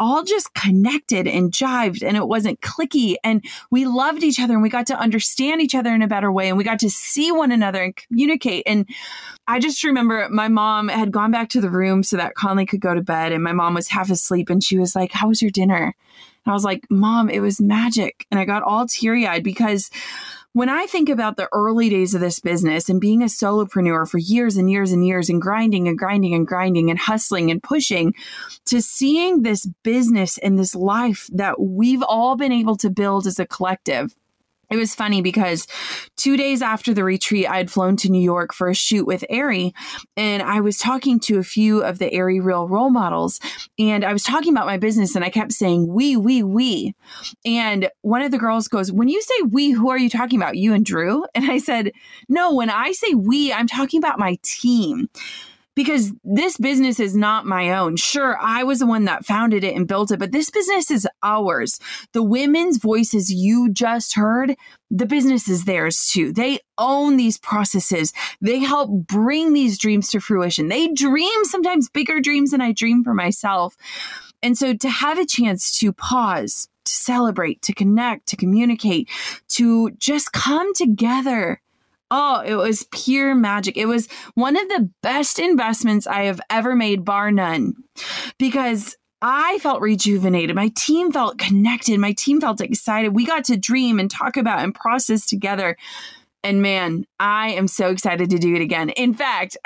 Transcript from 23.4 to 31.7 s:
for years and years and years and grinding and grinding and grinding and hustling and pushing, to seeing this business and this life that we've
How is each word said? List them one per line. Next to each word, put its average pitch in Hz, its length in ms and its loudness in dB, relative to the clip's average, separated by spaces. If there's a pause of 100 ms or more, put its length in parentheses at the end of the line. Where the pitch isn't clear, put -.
for 175 100 -2
years 208 380 0
and 185 120 2
years 196 220 0
and 180 160 4
years 180 220 0
and 170 140 0
grinding 202 440 0
and 165 100 0
grinding 190 380 0
and 165 140 2
grinding 180 420 2
and 170 80 -2
hustling 190 520 -2
and 165 120 -2
pushing, 202 520 0 (500)
to 240 160 0
seeing 311 600 2
this 208 260 0 (160)
business 226 540 2
and 190 200 2
this 185 160 0
life 202 580 -2
that 185 280 -2
we've 226 420 2